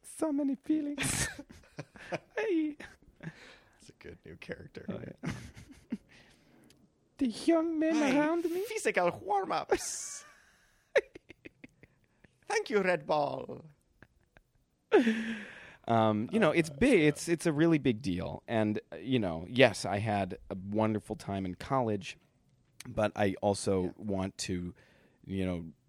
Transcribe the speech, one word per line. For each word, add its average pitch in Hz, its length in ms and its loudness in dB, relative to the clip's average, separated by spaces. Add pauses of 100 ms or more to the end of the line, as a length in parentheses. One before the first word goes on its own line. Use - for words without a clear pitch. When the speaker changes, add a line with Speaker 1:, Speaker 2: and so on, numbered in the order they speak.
Speaker 1:
So - 320 -6
many 277 220 0
feelings. 294 760 -2
<laughs> - 40 -14 (960)
Hey. 320 400 -2 (1040)
Speaker 2:
It's - 100 -20
a - 40 -20 (100)
good - 220 -18
new 82 120 -16
character. - 520 -12
Speaker 1:
Oh, - 100 -8 (260)
yeah. 160 60 -4
<laughs> - 680 -14 (1200)
The 269 80 0
young 320 520 2
men 320 160 2
Speaker 2:
Hi, 285 220 4
Speaker 1:
around 320 280 2
me. 349 220 -2
Speaker 2:
physical 190 560 0
warm-ups. - 1000 -2 (720)
<laughs> - 80 4 (1400)
Thank 415 220 0
you, 214 120 4
Red 180 240 2
Ball. 143 600 -2 (2250)
Speaker 1:
Um, 110 440 4
you 220 80 2
know, 175 120 6
it's 160 180 2
Speaker 2:
Uh, 143 100 -12
Speaker 1:
big. 240 220 8
Speaker 2:
yeah. 151 60 6
Speaker 1:
It's, - 220 0
it's 165 160 0
a 165 80 2
really 160 240 6
big 127 240 2
deal. 87 460 -4
And, 107 320 2 (120)
uh, 82 60 -12
you 120 220 0
know, 85 300 -2
yes, 123 360 4
I 101 140 0
had 101 380 0 (120)
a 98 60 -6 (140)
wonderful 107 460 0
time 98 300 -6
in 90 100 -6
college, 113 600 -2 (720)
but 110 280 0
I 101 260 2
also 98 440 2
Speaker 2:
Yeah. 87 120 -4
Speaker 1:
want 98 420 -4
to, 90 340 -6 (520)
you 95 200 -2
know 87 200 -4 (240)